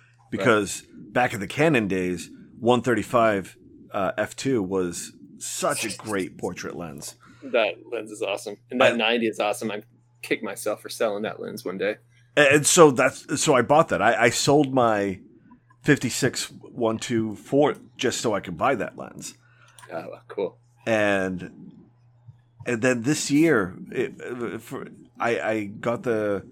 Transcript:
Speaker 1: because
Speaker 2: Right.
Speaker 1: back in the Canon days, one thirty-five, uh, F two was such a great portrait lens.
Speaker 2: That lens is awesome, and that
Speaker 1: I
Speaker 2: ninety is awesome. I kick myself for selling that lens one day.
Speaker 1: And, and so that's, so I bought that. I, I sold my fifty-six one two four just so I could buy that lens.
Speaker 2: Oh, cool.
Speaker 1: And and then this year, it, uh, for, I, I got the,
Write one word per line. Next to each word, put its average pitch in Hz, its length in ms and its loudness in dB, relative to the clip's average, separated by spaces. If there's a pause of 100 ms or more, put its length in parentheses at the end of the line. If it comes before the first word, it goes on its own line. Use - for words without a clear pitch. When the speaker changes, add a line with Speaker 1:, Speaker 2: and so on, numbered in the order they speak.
(320)
Speaker 1:
because 101 500 2
Speaker 2:
Right. - 320 -20
Speaker 1:
back 123 220 2
in 104 40 -8
the 95 80 -6
Canon 131 400 2
days, 90 440 -4 (280)
one 120 220 4
thirty-five, 110 760 2 (360)
uh, 95 260 -2
F 104 180 -4
two 131 280 0
was 92 500 -4 (240)
such - 480 -4
a 101 100 -8
great 101 440 -6
portrait - 360 -8
lens. 76 400 -12 (280)
Speaker 2:
That 117 320 0 (160)
lens 110 180 -8
is 104 140 -10
awesome, 104 340 -6 (140)
and 127 100 0
that 123 120 6
Speaker 1:
I 120 40 -2
Speaker 2:
ninety 117 300 0
is 104 120 -4
awesome. 107 300 -2
I 104 140 -8 (400)
kick - 180 -4
myself 104 400 -6
for - 80 -16
selling 104 340 -2
that - 160 -8
lens 98 240 -12
one 92 140 -8
day. 92 200 -2 (380)
Speaker 1:
And, 147 200 6
and 151 100 2
so 160 240 10
that's, 135 500 0
so 151 140 2
I 123 80 6
bought 147 280 4
that. 90 120 0
I, 110 220 4
I 120 80 6
sold 143 420 2
my 104 460 2 (640)
fifty-six 127 640 0
one 113 500 -4
two 110 380 -2
four 139 400 0 (220)
just 117 220 -2
so 117 140 -2
I 98 60 -2
could 87 180 -8
buy 120 160 2
that 95 240 -6
lens. - 380 -14 (580)
Speaker 2:
Oh, 82 140 -10 (200)
cool. 92 300 -8 (300)
Speaker 1:
And 98 960 -2 (800)
and 120 160 -2
then 123 220 2
this 151 260 -2
year, 139 480 2 (140)
it, - 280 -4
uh, 113 380 -8
for, 117 300 -12 (320)
I, 113 200 0
I 107 260 -2
got 117 380 -6
the, 107 480 -2